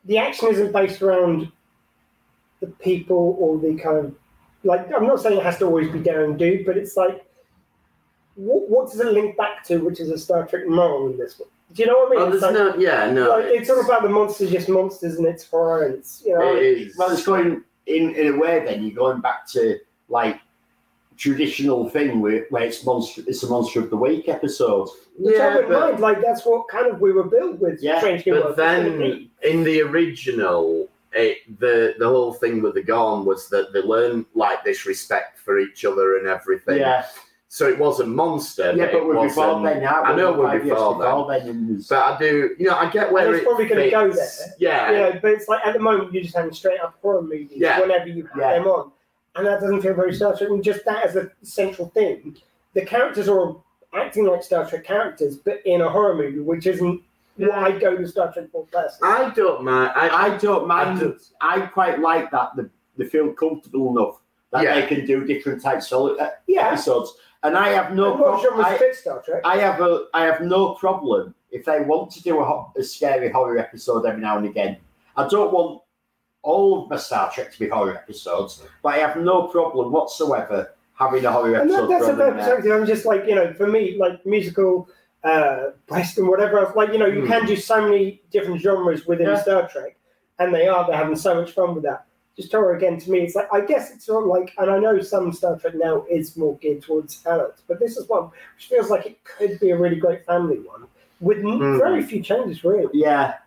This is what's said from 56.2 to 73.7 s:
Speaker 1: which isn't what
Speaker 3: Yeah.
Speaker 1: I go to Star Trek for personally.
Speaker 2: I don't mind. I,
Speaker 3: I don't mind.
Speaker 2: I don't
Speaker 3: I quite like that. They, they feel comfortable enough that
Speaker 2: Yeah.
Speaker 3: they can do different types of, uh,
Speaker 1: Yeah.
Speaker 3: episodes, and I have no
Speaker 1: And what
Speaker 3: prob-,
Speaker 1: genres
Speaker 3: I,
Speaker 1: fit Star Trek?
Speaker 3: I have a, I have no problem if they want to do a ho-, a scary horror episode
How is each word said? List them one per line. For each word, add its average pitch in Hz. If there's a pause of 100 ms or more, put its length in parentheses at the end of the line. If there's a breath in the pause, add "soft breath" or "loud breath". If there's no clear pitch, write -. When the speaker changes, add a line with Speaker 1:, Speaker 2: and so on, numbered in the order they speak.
Speaker 1:
which 165
isn't 175 (340)
what 202
Speaker 3:
Yeah. 202
Speaker 1:
I 190
go 180
to 175
Star 175
Trek 170
for 160
personally. 175
Speaker 2:
I 254
don't 170
mind. 127
I, 165 (260)
Speaker 3:
I -
don't 202
mind. 185
Speaker 2:
I -
don't - (200)
Speaker 3:
I 180
quite 175
like 160
that. -
They, 120 (320)
they -
feel 151
comfortable 135
enough 104 (320)
that 139
Speaker 2:
Yeah. 147
Speaker 3:
they -
can 139
do 135
different 143
types -
of, 127
uh, 151 (180)
Speaker 1:
Yeah. 349
Speaker 3:
episodes, - (300 soft breath)
and 156
I 202
have 185
no 196
Speaker 1:
And 277
what -
Speaker 3:
prob-, -
Speaker 1:
genres 226
Speaker 3:
I, -
Speaker 1:
fit -
Star 135
Trek? -
Speaker 3:
I 185
have 190
a, 175
I 165
have 160
no 185
problem 131 (180)
if 120
they 151
want 160
to -
do 160
a 135
ho-, 151
a 131
scary 131
horror 120
episode 113